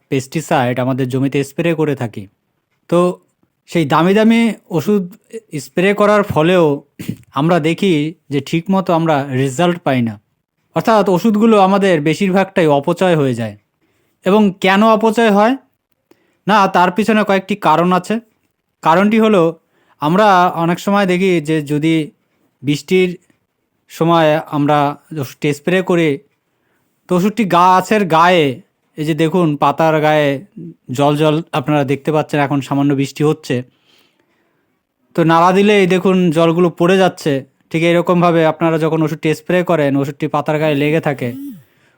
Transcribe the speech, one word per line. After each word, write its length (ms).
পেস্টিসাইড 680
আমাদের 300
জমিতে 340
স্প্রে 300
করে 220
থাকি। 320
তো 320
সেই 200
দামি 280
দামি 400
ওষুধ 460
স্প্রে 340
করার 300
ফলেও 600
আমরা 260
দেখি 540
যে 100
ঠিকমতো 540
আমরা 380
রেজাল্ট 520
পাই 180
না, 200
অর্থাৎ 340
ওষুধগুলো 500
আমাদের 420
বেশিরভাগটাই 680
অপচয় 480
হয়ে 180
যায়। 240
এবং 360
কেন 220
অপচয় 480
হয়? 240
না, 200
তার 240
পিছনে 320
কয়েকটি 320
কারণ 380
আছে। 260
কারণটি 380
হলো, 400
আমরা 560
অনেক 240
সময় 260
দেখি 360
যে 200
যদি 500
বৃষ্টির 540
সময় 600
আমরা 500
ওষুধটি 340
স্প্রে 280
করি, 360
তো 80
ওষুধটি 300
গাছের 600
গায়ে, 560
এই 80
যে 80
দেখুন 440
পাতার 440
গায়ে 440
জল 240
জল 360
আপনারা 320
দেখতে 280
পাচ্ছেন, 280
এখন 220
সামান্য 320
বৃষ্টি 300
হচ্ছে, 400
তো 100
নাড়া 280
দিলেই 360
দেখুন 440
জলগুলো 380
পড়ে 280
যাচ্ছে। 480
ঠিক 140
এরকমভাবে 600
আপনারা 320
যখন 240
ওষুধটি 340
স্প্রে 280
করেন, 320
ওষুধটি 320
পাতার 320
গায়ে 160
লেগে 260
থাকে, 320